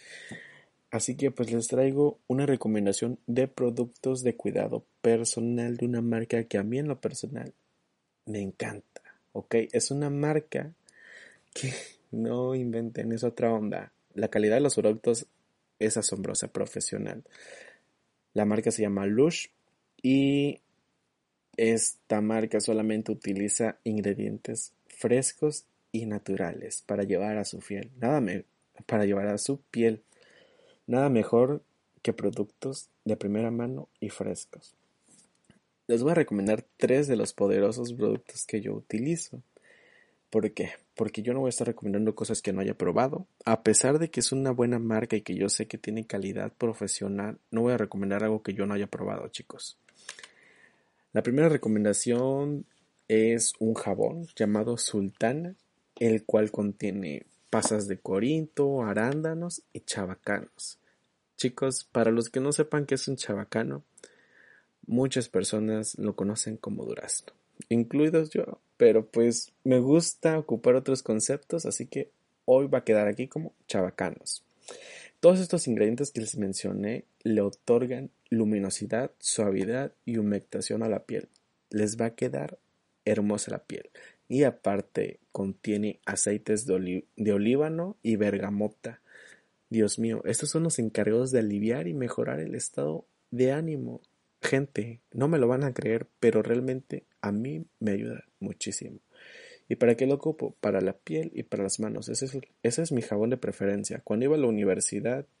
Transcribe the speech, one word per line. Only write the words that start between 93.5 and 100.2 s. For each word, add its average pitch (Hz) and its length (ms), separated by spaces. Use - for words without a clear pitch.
ánimo. 139 500
Gente, 117 600
no 127 160
me 160 120
lo 120 80
van 131 160
a 131 100
creer, - 340
pero 110 240
realmente 127 640
a 101 100
mí 135 340
me 107 120
ayuda 113 320
muchísimo. - 600
¿Y 117 60
para 117 200
qué 131 100
lo 139 100
ocupo? 120 460